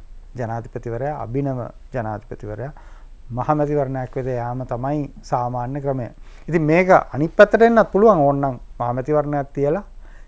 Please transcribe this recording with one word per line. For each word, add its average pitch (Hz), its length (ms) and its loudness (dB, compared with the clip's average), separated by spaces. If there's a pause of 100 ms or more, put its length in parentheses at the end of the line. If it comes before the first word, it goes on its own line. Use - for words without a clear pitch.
(320)
ජනාධිපතිවරයා, 120 920 -8
අභිනව 131 380 -4 (300)
ජනාධිපතිවරයා 110 840 -8 (540)
මහ 117 220 -6
මැතිවරණයක් 143 640 0
වෙත 131 120 -4
යාම 123 380 -6
තමයි 135 440 -4 (100)
සාමාන්‍ය 123 600 -4
ක්‍රමය. 135 260 -4 (380)
ඉතින් 160 160 0
මේක 170 280 4 (180)
අනිත් 151 280 -4
පැත්තට 208 260 8
එන්නත් 226 300 6
පුළුවන්. 202 260 6
ඕනනම් 139 420 2 (160)
මහ 120 180 -2
මැතිවරණයක් 143 600 -2
තියලා 147 300 0 (440)